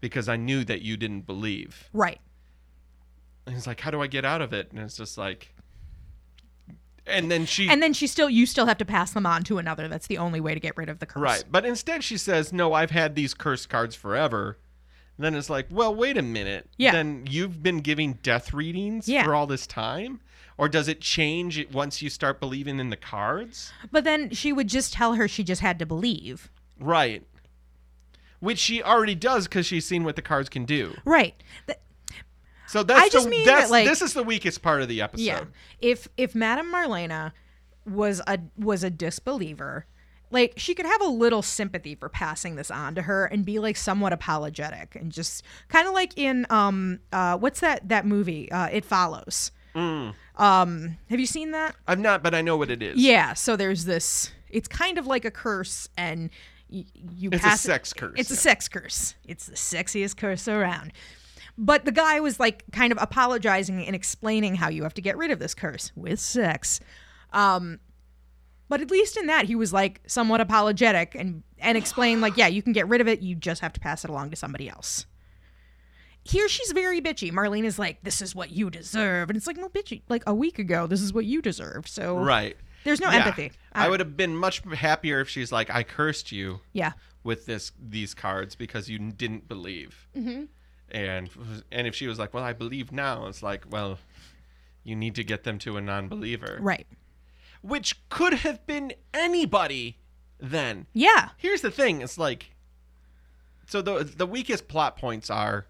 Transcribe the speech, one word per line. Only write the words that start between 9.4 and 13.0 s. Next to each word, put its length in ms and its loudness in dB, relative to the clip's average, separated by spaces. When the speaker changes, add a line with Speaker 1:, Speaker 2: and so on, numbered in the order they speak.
Speaker 2:
to 140 -2
another. 300 -6
That's 200 -10
the 100 -4
only 220 -2
way 140 -2
to 60 -8
get 160 -8
rid 120 -8
of 100 -10
the 80 -10
curse. 160 -6
Speaker 1:
Right. 280 2
But 140 4
instead 380 -2
she 140 -4
says, 360 0
"No, 200 2
I've 180 2
had 240 2